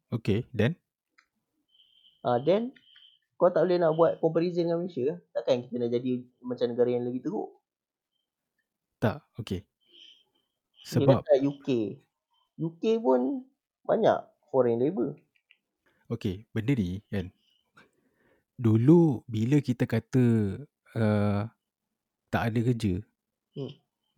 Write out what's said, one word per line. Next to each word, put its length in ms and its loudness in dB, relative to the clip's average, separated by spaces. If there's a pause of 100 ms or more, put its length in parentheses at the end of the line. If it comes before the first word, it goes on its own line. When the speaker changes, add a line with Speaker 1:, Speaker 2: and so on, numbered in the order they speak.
(120)
Speaker 1:
Okey, 400 -2
then? 240 0 (1400)
Speaker 2:
Ah, 160 -2
then 400 0 (640)
kau 80 4
tak 160 2
boleh 160 0
nak 160 2
buat 240 2
comparison 480 0
dengan 160 -2
Malaysia 320 -4
lah. 20 -18 (140)
Takkan 320 -2
kita 160 -8
nak 160 -2
jadi 160 -2 (320)
macam 240 -6
negara 240 0
yang 160 -2
lagi 160 -8
teruk? 240 -6 (1500)
Speaker 1:
Tak, 240 -2 (160)
okey. 240 -8
Speaker 2:
Dia 1400 -20
Speaker 1:
Sebab 240 4
Speaker 2:
kata 240 4
U 160 -2
K. 320 -2 (640)
U 160 -6
K 240 0
pun 480 -2 (400)
banyak 320 2 (320)
foreign 320 2
labor. 320 -2 (960)
Speaker 1:
Okey, 400 -6
benda 240 -2
ni 320 -4
kan, 240 -6 (1300)
dulu 640 4
bila 400 0
kita 240 -2
kata, 720 0 (420)
uh, 420 2 (840)
tak 220 -2
ada 100 -2
kerja, 400 0 (560)
Speaker 2:
Hmm. 160 -10 (460)